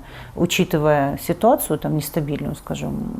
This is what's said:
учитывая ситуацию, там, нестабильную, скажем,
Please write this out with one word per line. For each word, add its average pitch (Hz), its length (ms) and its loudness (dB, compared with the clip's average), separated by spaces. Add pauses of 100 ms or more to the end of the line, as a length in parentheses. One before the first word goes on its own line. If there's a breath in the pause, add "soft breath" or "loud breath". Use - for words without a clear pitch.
(360 loud breath)
учитывая 147 840 2
ситуацию, 214 600 2
там, 156 180 -2
нестабильную, 147 580 -2
скажем, 143 360 -6 (300)